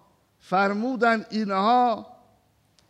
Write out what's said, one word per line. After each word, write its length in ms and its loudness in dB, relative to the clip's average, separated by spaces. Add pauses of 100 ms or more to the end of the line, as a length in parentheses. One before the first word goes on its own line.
(400)
فرمودن 880 -2
اینها 800 0 (840)